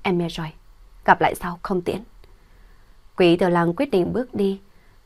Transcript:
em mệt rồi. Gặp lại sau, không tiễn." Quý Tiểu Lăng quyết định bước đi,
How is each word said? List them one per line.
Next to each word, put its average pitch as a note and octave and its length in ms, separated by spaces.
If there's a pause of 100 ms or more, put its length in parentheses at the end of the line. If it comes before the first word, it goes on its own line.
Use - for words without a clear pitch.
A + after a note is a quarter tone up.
em F#3 160
mệt E3+ 120
rồi. E3 220 (540)
Gặp F3+ 160
lại - 140
sau, F3 260
không F#3 200
tiễn." F3+ 220 (1120)
Quý F3 200
Tiểu F3+ 120
Lăng E3+ 240
quyết C#4+ 180
định F3 220
bước B3 220
đi, G3 260 (440)